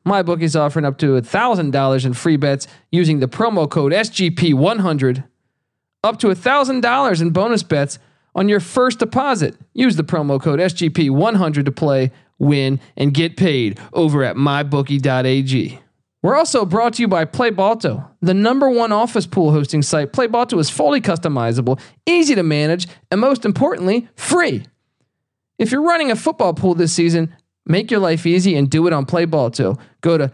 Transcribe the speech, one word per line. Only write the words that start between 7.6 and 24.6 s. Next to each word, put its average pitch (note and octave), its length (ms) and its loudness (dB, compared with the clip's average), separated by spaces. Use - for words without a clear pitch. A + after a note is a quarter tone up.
bets C#3+ 360 -2
on G3 140 0
your G#3 120 2
first B3 400 0
deposit. A#3+ 540 -2
Use A#3+ 220 2
the D#3+ 60 0
promo C#3+ 380 -2
code C#3+ 180 0
S F3+ 140 0
G F3 160 -2
P D3+ 220 0
one F3+ 240 2
hundred D3+ 320 0
to C#3 60 -2
play, C3+ 400 0
win, C#3 420 0
and C#3 160 0
get E3 240 -2
paid C3 420 0
over D3 320 2
at G2+ 140 -4
my C#3+ 240 0
bookie C#3 360 -2
dot C3 280 0
A C3+ 160 0
G. C3 360 -2
We're G#3+ 140 2
also D4 300 0
brought A3+ 280 0
to A#3+ 80 -2
you A3+ 60 0
by F3 160 0
PlayBalto, G3 840 -2
the F#3 140 2
number B3 340 2
one A#3 240 0
office G#3+ 340 0
pool D#3+ 260 2
hosting D3+ 280 0
site. D3 320 -2
PlayBalto A#3+ 460 0
is D3+ 100 0
fully C#4+ 320 0
customizable, C3 800 -2
easy E4 300 2
to G3 80 0
manage, D#3 440 0
and G3 120 0
most C4 240 0
importantly, G#3+ 600 0
free. C#4 500 -2